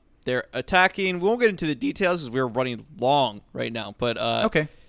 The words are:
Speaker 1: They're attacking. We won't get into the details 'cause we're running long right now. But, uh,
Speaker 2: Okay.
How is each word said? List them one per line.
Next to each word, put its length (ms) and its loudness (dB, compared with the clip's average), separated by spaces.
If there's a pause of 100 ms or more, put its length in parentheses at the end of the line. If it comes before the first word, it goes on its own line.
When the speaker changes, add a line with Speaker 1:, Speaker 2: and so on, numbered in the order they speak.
(240)
Speaker 1:
They're 300 -2
attacking. 640 2
We 80 0
won't 120 2
get 120 6
into 160 -4
the 80 0
details 460 -2
'cause 100 -8
we're 160 0
running 360 -2 (160)
long 420 2 (120)
right 180 -4
now. 280 -8
But, 180 -2
uh, 280 0
Speaker 2:
Okay. 220 0 (220)